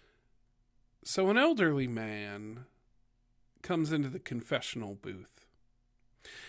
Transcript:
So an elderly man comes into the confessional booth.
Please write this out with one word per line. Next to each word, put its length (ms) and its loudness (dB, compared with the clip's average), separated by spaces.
So 260 2
an 80 6
elderly 520 4
man 800 -6
comes 280 0
into 200 0
the 100 -8
confessional 720 -6
booth. 500 -16